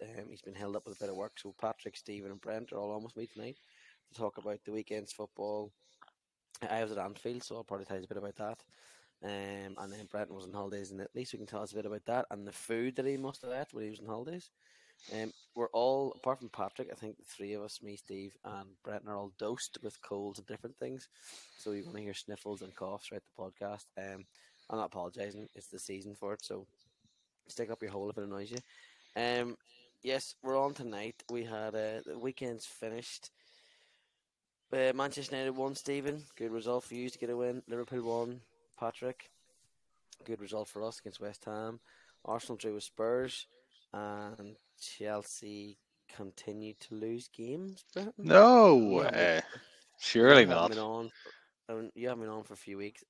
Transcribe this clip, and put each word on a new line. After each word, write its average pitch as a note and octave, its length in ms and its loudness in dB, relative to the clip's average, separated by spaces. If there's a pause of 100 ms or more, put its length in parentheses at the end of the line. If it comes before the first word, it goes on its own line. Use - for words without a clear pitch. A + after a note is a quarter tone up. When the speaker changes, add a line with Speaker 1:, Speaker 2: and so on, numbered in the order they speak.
Speaker 1:
Um, A2 300 -12
he's - 120 -18
been F#2+ 120 -14
held G2+ 220 -6
up - 100 -8
with G2+ 100 -12
a - 40 -12
bit G2+ 100 -6
of F#2+ 60 -6
work. G2+ 200 -6
So G2+ 240 -12
Patrick, A2 360 -6
Stephen, G2+ 340 -12
and G2 100 -14
Brent A2 300 -8
are - 80 -8
all G#2 140 -4
on G#2+ 100 -6
with A#2 140 -14
me A2+ 100 -8
tonight A2+ 300 -12 (560)
to - 80 -12
talk G#2+ 180 -4
about G#2 260 -6
the G#2 60 -12
weekend's G#2+ 420 -6
football. G#2 600 -8 (1000)
I A2+ 140 0
was A2 80 -4
at G2+ 60 -6
Anfield, G#2 440 -6
so G#2+ 140 -10
I'll A2+ 80 -10
probably G2 220 -8
tell G2 120 -8
you F#2 60 -10
a G2 100 -10
bit - 20 -8
about G2+ 200 -10
that. G#2+ 220 -8 (640)
Um, G2 580 -8
and G2 140 -10
then G#2 180 -14
Brent G#2 220 -6
was F#2+ 120 -12
on F#2 80 -14
holidays G2 400 -6
in F#2+ 80 -10
Italy, B2 240 -8
so - 80 -14
he B2+ 60 -10
can G#2+ 80 -12
tell G#2+ 160 -6
us G2 100 -10
a - 20 -10
bit G#2 120 -6
about G#2 200 -8
that A#2+ 240 0
and G2+ 160 -8
the G2+ 60 -12
food A#2 420 -2
that C3 100 -2
he C#3 120 0
must C3+ 260 -8
have B2 100 -6
had C#3 200 -4
when A#2 100 -8
he G#2+ 80 -6
was G#2+ 80 -12
on G#2+ 80 -16
holidays. C3 440 -10 (640)
Um, A2 200 -6 (240)
we're A#2 160 -2
all, C3 440 2
apart C3 220 -2
from B2 120 -14
Patrick, G#2 420 -6
I - 20 -12
think G#2+ 220 -12
the - 80 -20
three G2+ 300 -10
of G#2 80 -8
us, - 200 -12
me, G2+ 140 -14
Steve, G2 480 -12
and G2 240 -12 (160)
Brent, G#2 240 -10
are G#2 80 -6
all G2+ 200 -8
dosed A2+ 460 -6
with G#2+ 200 -10
colds G2+ 360 -6
and G2 80 -18
different A#2 320 -12
things. C3 300 -10 (500)
So G#2+ 140 -6
you're G2+ 120 -6
gonna B2+ 140 -12
hear G#2 160 -8
sniffles G2+ 480 -10
and F#2 140 -14
coughs F#2+ 320 -8
throughout G#2 160 -12
the - 180 -16
podcast. G2+ 440 -10 (120)
Um, F#2+ 260 -10 (460)
I'm A2 80 -2
not G#2+ 80 0
apologising; G2+ 680 -8
it's G2 100 -18
the G2+ 140 -12
season G2 340 -10
for G2+ 200 -6
it. - 100 -12
So G2 240 -10 (800)
stick A2+ 240 -6
up A2+ 100 -10
your G#2 80 -8
hole G2+ 200 -6
if G#2 80 -8
it G#2 60 -6
annoys G2+ 280 -10
you. A#2+ 60 -6 (600)
Um, A#2+ 360 0 (440)
yes, C3+ 440 -4
we're C3 160 2
on C#3+ 140 2
tonight. A2+ 540 -8
We A#2+ 140 -4
had, A2 320 -4
uh, A2 320 -2
the F2+ 140 -8
weekend's B2 460 -6
finished. - 640 -10 (1400)
Uh, C3 220 4
Manchester C3+ 400 -2
United C3 220 -2
won, C3+ 180 -2
Stephen. C#3+ 480 -4 (140)
Good A2+ 160 -4
result A#2 320 -2
for - 100 -12
you B2 160 -4
to - 80 -14
get A#2+ 120 -4
a A#2+ 60 -2
win. B2 320 -2
Liverpool A#2+ 340 -4
won, A#2+ 380 -2 (380)
Patrick. B2 520 -6 (920)
Good A2+ 160 -6
result G#2 280 -6
for G#2 160 -8
us A2+ 160 -6
against G2+ 200 -14
West G#2 260 -10
Ham. A2 340 -6 (440)
Arsenal A2+ 320 -4
drew G#2+ 180 -4
with G#2 100 -8
Spurs, B2 600 -2 (460)
and G#2 640 -8 (240)
Chelsea G#2 960 -8 (360)
continued G#2+ 680 -10
to - 140 -12
lose A2+ 340 -4
games, E3+ 640 -8
Brenton? G3+ 260 -4
Speaker 2:
No G3 600 12
Speaker 1:
You G2+ 200 6
haven't D#2 160 4
Speaker 2:
way. E2+ 220 6
Speaker 1:
you E2 60 2 (560)
Speaker 2:
Surely B2+ 440 12
Speaker 1:
haven't F2+ 140 8
Speaker 2:
not. E2+ 140 8
Speaker 1:
been A2 80 -2
on, A2+ 320 -2 (580)
um, A2+ 260 -6
you A#2+ 140 -4
haven't A#2 160 -4
been G#2+ 80 -4
on G#2+ 120 -6
for G#2 100 -14
a G2 40 -16
few G2+ 180 -10
weeks, G2+ 340 -10